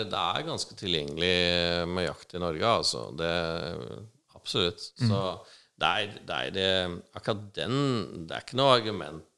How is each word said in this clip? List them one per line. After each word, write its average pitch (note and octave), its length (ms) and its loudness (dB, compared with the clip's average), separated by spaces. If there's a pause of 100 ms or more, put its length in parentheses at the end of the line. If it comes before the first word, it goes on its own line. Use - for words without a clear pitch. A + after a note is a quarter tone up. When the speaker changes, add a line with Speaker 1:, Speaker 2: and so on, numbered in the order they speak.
Speaker 1:
det A2 140 -4
er F#2 260 0
ganske - 320 -6
tilgjengelig F2 1120 2
med F2+ 200 0
jakt - 260 -8
i F2 60 -6
Norge, E2+ 260 0
altså. D#2+ 460 2
Det, E2 180 -2 (1000)
absolutt. - 500 -2 (120)
Speaker 2:
Mm. A#2+ 160 0
Speaker 1:
Så G2 120 4 (520)
det D#2 140 2
er, F#2 300 2
det - 180 -8
er, C2 160 -2
det, F#2+ 160 2 (440)
akkurat G#2+ 300 -4 (100)
den, G2+ 240 -2 (460)
det D#2+ 140 -8
er A#1+ 100 -6
ikke - 120 -6
noe C3+ 180 8
argument E2 480 -2 (140)